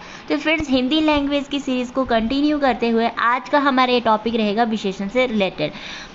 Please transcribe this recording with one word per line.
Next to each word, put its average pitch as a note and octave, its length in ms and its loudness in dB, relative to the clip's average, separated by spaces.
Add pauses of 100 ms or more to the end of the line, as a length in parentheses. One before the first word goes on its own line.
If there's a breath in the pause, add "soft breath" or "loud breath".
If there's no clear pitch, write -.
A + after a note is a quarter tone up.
(280 loud breath)
तो D4+ 80 0
friends, D4+ 340 0
हिंदी B3+ 300 2
language C#4+ 480 0
की C#4 120 -4
series B3+ 300 -2
को C4 140 0
continue C4+ 540 0
करते A#3+ 300 0
हुए A3+ 200 2
आज A#3+ 400 -2
का D4 100 2
हमारा C4 340 2
ये B3 80 4
topic A3+ 340 2
रहेगा G#3+ 280 2
विशेषण G3+ 460 -2
से B3+ 180 2
related। F#3+ 460 0 (420 loud breath)